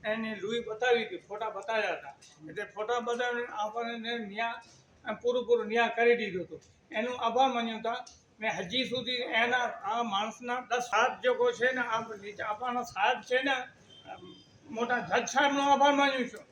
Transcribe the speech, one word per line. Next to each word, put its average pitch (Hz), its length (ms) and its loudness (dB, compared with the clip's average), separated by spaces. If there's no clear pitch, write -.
એની 220 380 -4
લુઈ 233 240 -2
બતાવી 226 380 0
હતી, 170 220 -10
ફોટા 208 240 -6
બતાવ્યા 196 480 -2
હતા. 139 160 -14
એટલે 208 160 -8
ફોટા 220 260 -2
બતાવીને 240 520 -2
આપણને 233 500 -6
ન્યાય, 226 840 -8
પૂરું 240 320 0
પૂરું 220 220 4
ન્યાય 226 280 2
કરી 233 200 6
દીધો 190 280 -4
હતો. - 120 -12
એનો 233 280 -2
આભાર 247 360 4
માન્યો 226 240 -2
હતો. 226 140 -4
ને 220 120 -2
હજી 190 340 -2
સુધી 247 380 -4
એના 240 320 2
આ 226 200 0
માણસના 226 640 -2
દસ 240 220 0
હાથ 240 300 4
જે 247 140 2
કોઈ 240 240 2
છે 247 140 4
ને, 254 100 -2
આ 220 60 0
નીચે 208 200 -10
આપવાના 240 420 -4
સાહેબ 220 340 2
છે 247 140 2
ને, 277 120 2
મોટા 233 300 0
જજ 196 260 0
સાહેબનો 277 360 4
આભાર 277 320 8
માનું 269 340 2
છું. - 240 -14